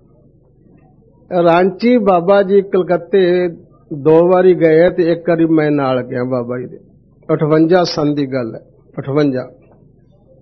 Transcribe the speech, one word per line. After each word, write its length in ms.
ਰਾਂਚੀ 540
ਬਾਬਾ 460
ਜੀ 180
ਕਲਕੱਤੇ 880
ਦੋ 340
ਵਾਰੀ 260
ਗਏ 300
ਆ 60
ਤੇ 220
ਇੱਕ 180
ਵਾਰੀ 160
ਮੈਂ 260
ਨਾਲ 320
ਗਿਆ 200
ਬਾਬਾ 360
ਜੀ 60
ਦੇ। 120
ਅਠਵੰਜਾ 500
ਸੰਨ 300
ਦੀ 120
ਗੱਲ 300
ਹੈ, 60
ਅਠਵੰਜਾ। 500